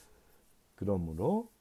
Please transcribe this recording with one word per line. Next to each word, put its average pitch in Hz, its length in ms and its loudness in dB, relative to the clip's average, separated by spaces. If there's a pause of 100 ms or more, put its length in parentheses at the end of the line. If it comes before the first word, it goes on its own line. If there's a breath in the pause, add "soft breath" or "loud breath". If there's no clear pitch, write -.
(760 soft breath)
그러므로 98 760 0 (100)